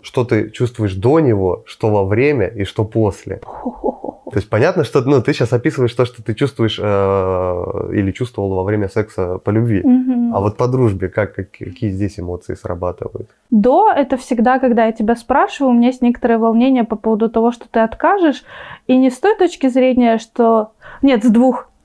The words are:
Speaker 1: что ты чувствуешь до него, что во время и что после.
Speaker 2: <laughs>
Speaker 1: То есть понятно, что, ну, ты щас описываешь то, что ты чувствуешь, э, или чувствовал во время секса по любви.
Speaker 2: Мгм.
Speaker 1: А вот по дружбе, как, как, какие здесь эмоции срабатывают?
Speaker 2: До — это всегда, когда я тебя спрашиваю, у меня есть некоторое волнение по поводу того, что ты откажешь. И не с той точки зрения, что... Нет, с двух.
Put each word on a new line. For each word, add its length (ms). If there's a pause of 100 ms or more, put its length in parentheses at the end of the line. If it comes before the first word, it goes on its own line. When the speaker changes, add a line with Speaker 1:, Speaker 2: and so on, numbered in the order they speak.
Speaker 1:
что 240
ты 240
чувствуешь 460
до 240
него, 460
что 260
во 140
время 420
и 160
что 220
после. 600
Speaker 2:
<laughs> 60 (840)
Speaker 1:
То 60
есть 100
понятно, 340
что, 180
ну, 200
ты 120
щас 200
описываешь 400
то, 120
что 180
ты 100
чувствуешь, 480
э, 1120
или 180
чувствовал 440
во 80
время 260
секса 480
по 140
любви. 320
Speaker 2:
Мгм. 520
Speaker 1:
А 40
вот 180
по 100
дружбе, 420
как, 260
как, 160
какие 400
здесь 280
эмоции 360
срабатывают? 720 (220)
Speaker 2:
До — 440
это 220
всегда, 400
когда 280
я 60
тебя 240
спрашиваю, 560
у 60
меня 120
есть 120
некоторое 380
волнение 440
по 120
поводу 340
того, 220
что 180
ты 120
откажешь. 640 (440)
И 100
не 140
с 80
той 180
точки 320
зрения, 480
что... 540 (320)
Нет, 200
с 60
двух. 400 (140)